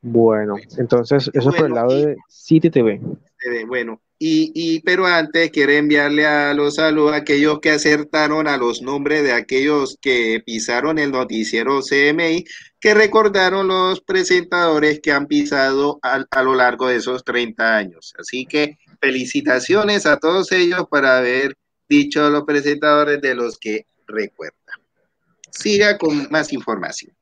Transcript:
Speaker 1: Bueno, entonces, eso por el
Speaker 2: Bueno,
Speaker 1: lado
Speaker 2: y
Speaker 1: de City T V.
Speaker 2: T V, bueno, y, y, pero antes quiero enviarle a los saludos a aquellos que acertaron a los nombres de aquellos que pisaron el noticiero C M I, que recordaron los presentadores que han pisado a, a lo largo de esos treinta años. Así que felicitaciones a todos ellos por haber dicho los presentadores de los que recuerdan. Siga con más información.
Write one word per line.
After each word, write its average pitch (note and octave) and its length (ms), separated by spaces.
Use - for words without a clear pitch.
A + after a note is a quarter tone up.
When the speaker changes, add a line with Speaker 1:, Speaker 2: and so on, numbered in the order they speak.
Speaker 1:
Bueno, A2 540
entonces, B2 560
eso C3+ 180
por - 140
el C3 80
Speaker 2:
Bueno, - 20
Speaker 1:
lado B2 240
Speaker 2:
y D3 60
Speaker 1:
de D3 120
City D#3+ 400
T C#3+ 120
V. G#2+ 180
Speaker 2:
T - 500
V, A#2 160
bueno, A#2 340
y, D#3 380
y, E3 260
pero F#3 240
antes E3 460
quiero C#3+ 220
enviarle D3 520
a D3 280
los D3 220
saludos D3+ 360
a D3+ 60
aquellos D3 420
que D#3 120
acertaron D3+ 760
a C#3+ 80
los A#2+ 260
nombres C#3+ 420
de C3 100
aquellos C#3 640
que A2+ 460
pisaron B2 520
el C#3+ 140
noticiero A#2+ 680
C C#3+ 280
M E3 220
I, E3 140
que G#3+ 140
recordaron G3+ 760
los F#3 320
presentadores F3 1040
que D3+ 100
han C#3+ 160
pisado C#3+ 760
a, C3+ 300
a C3 120
lo C3+ 120
largo B2 320
de B2+ 80
esos B2 300
treinta A2+ 500
años. F#2 420
Así B2 280
que D3+ 320
felicitaciones C#3+ 1040
a D3 120
todos F3+ 360
ellos F3+ 360
por C#3 160
haber B2+ 520
dicho D3 400
los D3 140
presentadores D3 760
de C3+ 160
los A#2+ 220
que G#2+ 300
recuerdan. - 480
Siga G#3 480
con D3 320
más D3+ 240
información. A2 680